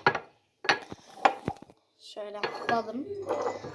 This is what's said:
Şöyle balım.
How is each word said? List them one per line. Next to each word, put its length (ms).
Şöyle 240
balım. 360